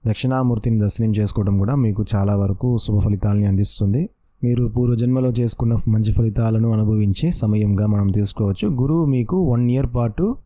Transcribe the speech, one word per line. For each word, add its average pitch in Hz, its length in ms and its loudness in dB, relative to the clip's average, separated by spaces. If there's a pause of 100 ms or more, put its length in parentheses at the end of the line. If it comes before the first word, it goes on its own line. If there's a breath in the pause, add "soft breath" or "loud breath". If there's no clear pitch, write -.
(100)
దక్షిణామూర్తిని 120 720 0
దర్శనం 107 360 0
చేసుకోవడం 101 440 0
కూడా 127 120 0 (100)
మీకు 107 180 -2 (100)
చాలా 101 300 2
వరకు 101 260 -2 (160)
శుభ 107 200 0
ఫలితాలని 101 460 0
అందిస్తుంది. 101 520 0 (400)
మీరు 120 200 0 (100)
పూర్వజన్మలో 123 540 0 (100)
చేసుకున్న 117 360 0 (180)
మంచి 110 240 2
ఫలితాలను 113 580 0
అనుభవించే 107 540 0 (100)
సమయంగా 107 540 0
మనం 101 240 2
తీసుకోవచ్చు. 101 500 -2 (140)
గురువు 156 320 0
మీకు 127 240 -2 (160)
వన్ 120 120 0 (100)
ఇయర్ 131 200 0
పాటు 120 300 -2 (220)